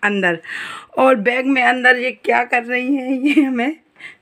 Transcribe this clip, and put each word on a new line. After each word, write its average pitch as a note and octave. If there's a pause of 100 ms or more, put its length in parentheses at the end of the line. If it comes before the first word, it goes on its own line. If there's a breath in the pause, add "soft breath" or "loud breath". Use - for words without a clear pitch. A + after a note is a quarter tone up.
अंदर। F#3 (560 loud breath)
और C4
बैग A#3+
में C4
अंदर B3
ये B3
क्या A#3
कर A#3+
रही B3
हैं, B3+
ये C4+
हमें C4 (460 loud breath)